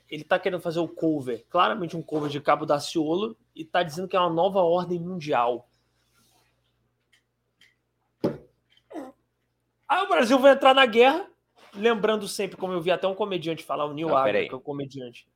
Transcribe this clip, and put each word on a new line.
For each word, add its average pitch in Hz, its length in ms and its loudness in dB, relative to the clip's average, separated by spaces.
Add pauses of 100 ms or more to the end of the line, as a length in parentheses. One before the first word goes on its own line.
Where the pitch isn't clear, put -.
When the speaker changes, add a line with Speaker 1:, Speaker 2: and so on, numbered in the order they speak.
(100)
Speaker 1:
ele 151 140 -12
tá 185 120 0
querendo 180 240 -2
fazer 170 200 -4
o 160 80 -2
cover, 135 600 -4
claramente 180 480 0
um 160 60 -8
cover 151 260 -4
de 143 120 -6
Cabo 147 260 0
Daciolo, 160 720 -2 (180)
e 165 100 -14
tá 180 200 -2
dizendo 175 240 -10
que 185 80 -2
é 185 40 2
uma 180 100 2
nova 185 300 0
ordem 175 380 0
mundial. 147 720 -2 (4000)
Aí 359 160 0
o 381 40 -8
Brasil 269 300 4
vai 269 140 8
entrar 262 220 6
na 269 100 6
guerra, 262 420 4 (480)
lembrando 214 540 0
sempre, 185 280 -6
como 185 160 -6
eu 180 80 -2
vi 170 100 0
até 175 160 0
um 190 80 -2
comediante 180 500 -6
falar, 147 220 -4
o 147 80 -8
Neil 160 140 -6
Speaker 2:
Não, 147 80 2
Speaker 1:
Agra, 135 160 2
Speaker 2:
peraí. 98 160 0
Speaker 1:
que 131 60 -12
é - 20 -10
o 127 40 -12
comediante. 135 760 -12